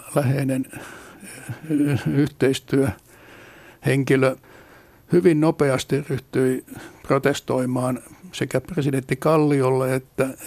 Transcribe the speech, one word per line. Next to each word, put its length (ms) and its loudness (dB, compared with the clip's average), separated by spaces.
läheinen, 560 0
eh, 80 -16
yhteistyöhenkilö, 2250 0
hyvin 300 4
nopeasti 680 0
ryhtyi 560 -2
protestoimaan 960 -2
sekä 300 -4
presidentti 540 -2
Kalliolle 800 2
että, 340 -4